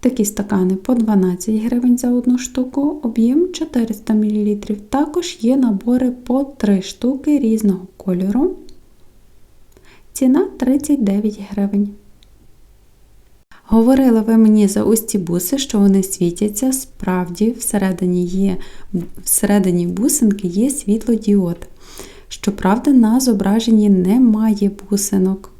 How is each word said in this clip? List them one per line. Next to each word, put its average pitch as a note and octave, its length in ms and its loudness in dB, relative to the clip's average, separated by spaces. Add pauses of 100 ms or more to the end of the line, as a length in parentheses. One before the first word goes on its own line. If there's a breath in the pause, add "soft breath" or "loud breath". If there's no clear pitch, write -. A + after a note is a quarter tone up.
Такі B3 240 0
стакани F#3+ 500 -2
по B3 200 -2
дванадцять G#3+ 680 0
гривень A#3+ 360 0
за B3 140 -2
одну B3 260 0
штуку, C#4 640 -4
об'єм B3+ 500 0
чотириста A3+ 600 -4
мілілітрів. G#3 680 -2
Також D4+ 600 -4
є B3 160 2
набори B3 540 0
по B3+ 320 -2
три G3+ 380 0
штуки C4+ 580 -2
різного A3 480 0 (100)
кольору. G3 580 -2 (1600 soft breath)
Ціна C4+ 320 2
тридцять C4+ 580 -2
дев'ять G#3 360 -2 (100)
гривень. G3+ 400 -2 (1800 soft breath)
Говорили A#3 560 4
ви A3 160 2
мені G#3+ 300 6
за G3+ 160 0
ось A3 220 2
ці - 120 -4
буси, F3 400 -2
що A3+ 220 -4
вони G3 240 4
світяться. G3+ 680 -2
Справді, F#3 800 -4
всередині F#3 720 0
є, F#3+ 320 0 (680 loud breath)
всередині F#3 640 0
бусинки G3+ 600 0
є G3+ 220 0
світлодіод. G#3 1000 -2 (600 loud breath)
Щоправда, G#3 640 -2
на A#3 280 4
зображенні A3 680 2
немає G#3+ 840 2 (180)
бусинок. G3 720 -2